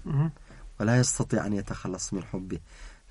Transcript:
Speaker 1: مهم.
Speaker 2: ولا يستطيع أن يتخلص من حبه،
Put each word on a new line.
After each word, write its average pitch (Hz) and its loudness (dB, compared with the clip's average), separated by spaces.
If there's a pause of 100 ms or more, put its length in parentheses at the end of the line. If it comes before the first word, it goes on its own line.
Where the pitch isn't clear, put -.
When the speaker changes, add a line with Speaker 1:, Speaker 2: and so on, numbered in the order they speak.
Speaker 1:
مهم. 156 2 (480)
Speaker 2:
ولا 117 6
يستطيع 120 2
أن 104 0
يتخلص 98 -4
من 92 -2
حبه، 92 -6 (520)